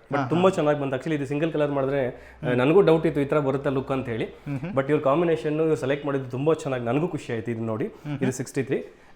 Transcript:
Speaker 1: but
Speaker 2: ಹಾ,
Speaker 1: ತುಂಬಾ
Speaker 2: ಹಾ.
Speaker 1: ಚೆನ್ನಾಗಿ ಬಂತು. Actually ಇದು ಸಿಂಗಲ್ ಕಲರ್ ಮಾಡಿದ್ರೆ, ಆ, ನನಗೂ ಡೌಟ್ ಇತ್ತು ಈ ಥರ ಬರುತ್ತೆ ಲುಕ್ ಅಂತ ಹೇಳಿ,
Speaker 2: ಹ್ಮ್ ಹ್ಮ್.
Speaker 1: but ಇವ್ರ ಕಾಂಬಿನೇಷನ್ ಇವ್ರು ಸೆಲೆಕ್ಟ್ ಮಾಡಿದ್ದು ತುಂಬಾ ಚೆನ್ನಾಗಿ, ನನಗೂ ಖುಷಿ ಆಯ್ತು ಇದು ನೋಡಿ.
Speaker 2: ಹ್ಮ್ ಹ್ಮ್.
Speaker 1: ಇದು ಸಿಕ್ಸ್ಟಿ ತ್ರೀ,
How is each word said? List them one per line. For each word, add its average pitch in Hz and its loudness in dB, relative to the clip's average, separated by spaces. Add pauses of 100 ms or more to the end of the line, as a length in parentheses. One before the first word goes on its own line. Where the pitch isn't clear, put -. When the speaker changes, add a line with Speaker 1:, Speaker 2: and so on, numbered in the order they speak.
(100)
Speaker 1:
but 139 0
Speaker 2:
ಹಾ, 135 0
Speaker 1:
ತುಂಬಾ 175 4
Speaker 2:
ಹಾ. 185 4
Speaker 1:
ಚೆನ್ನಾಗಿ 147 2
ಬಂತು. 135 -2
Actually 156 -2
ಇದು 139 -4
ಸಿಂಗಲ್ 147 -2
ಕಲರ್ 147 0
ಮಾಡಿದ್ರೆ, 135 0
ಆ, - -6
ನನಗೂ 143 6
ಡೌಟ್ 160 6
ಇತ್ತು 151 0
ಈ 143 2
ಥರ 151 2
ಬರುತ್ತೆ 135 0
ಲುಕ್ 135 -2
ಅಂತ 127 -2
ಹೇಳಿ, 120 -4
Speaker 2:
ಹ್ಮ್ 143 -8
ಹ್ಮ್. 165 -8
Speaker 1:
but 135 0
ಇವ್ರ 151 2
ಕಾಂಬಿನೇಷನ್ 156 2
ಇವ್ರು 160 2
ಸೆಲೆಕ್ಟ್ 139 -2
ಮಾಡಿದ್ದು 135 -2
ತುಂಬಾ 143 2
ಚೆನ್ನಾಗಿ, 131 -4
ನನಗೂ 143 0
ಖುಷಿ - -6
ಆಯ್ತು 117 -4
ಇದು 113 -4
ನೋಡಿ. 113 -2
Speaker 2:
ಹ್ಮ್ 147 -10
ಹ್ಮ್. 139 -4
Speaker 1:
ಇದು 131 0
ಸಿಕ್ಸ್ಟಿ 135 -4
ತ್ರೀ, 131 -4 (220)